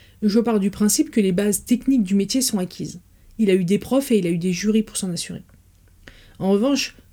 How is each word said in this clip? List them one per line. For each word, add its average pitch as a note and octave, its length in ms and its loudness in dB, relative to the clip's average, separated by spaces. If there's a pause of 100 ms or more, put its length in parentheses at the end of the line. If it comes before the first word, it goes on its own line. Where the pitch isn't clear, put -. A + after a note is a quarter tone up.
(220)
je G#3+ 200 2
pars A3 180 0
du F#3+ 120 -2
principe G#3+ 380 0
que A3+ 120 0
les F#3+ 100 2
bases G3+ 320 0
techniques B3 400 0
du F#3 120 0
métier G3 260 0
sont A3 180 -2
acquises. F3 400 -8 (380)
Il A3 120 2
a F#3 60 6
eu F#3+ 80 2
des G3 160 2
profs C4+ 320 0
et A3+ 60 4
il F3 100 2
a - 20 0
eu F3 80 0
des F3+ 140 -2
jurys G#3 320 0
pour - 140 -8
s'en F#3+ 120 -6
assurer. E3+ 340 -10 (960)
En F#3+ 140 0
revanche, B3+ 460 0 (160)